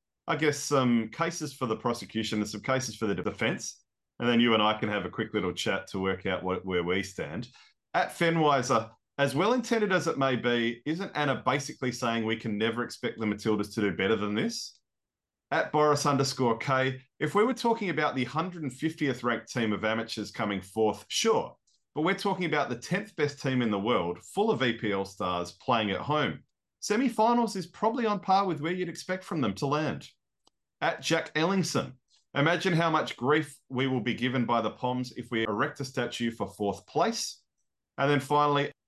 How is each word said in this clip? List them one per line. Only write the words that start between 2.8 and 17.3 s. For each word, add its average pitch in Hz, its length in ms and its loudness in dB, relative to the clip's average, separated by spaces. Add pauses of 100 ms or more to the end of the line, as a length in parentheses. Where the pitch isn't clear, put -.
for 110 100 -4
the 101 80 2
defence. 110 680 -4 (380)
And 123 60 -2
then 117 140 4
you 120 140 6
and 107 80 6
I 107 100 4
can 107 160 -2
have 104 160 -2
a 90 60 -6
quick - 240 -4
little 92 180 0
chat 95 360 -2
to 98 100 -6
work 95 260 -2
out 92 180 -2
what, 92 220 -2
where 92 180 0
we 92 200 0
stand. 80 460 -8 (440)
At - 240 -2
Fenwiser, 143 720 2 (300)
as 135 160 2
well 196 180 4
intended 226 400 2
as 170 140 2
it 160 100 0
may 135 200 2
be, 117 500 0
isn't 170 280 -4
Anna 143 300 0
basically 131 480 -2
saying 117 320 0
we 110 120 0
can 110 200 -4
never 113 280 0
expect - 340 -6
the 110 80 -2
Matildas 101 480 0
to 110 80 0
do 98 100 2
better 98 240 2
than 104 180 -2
this? 226 440 -4 (760)
At - 200 0
Boris 151 340 4
underscore 131 520 2
K, 131 420 0 (180)
if 151 160 -2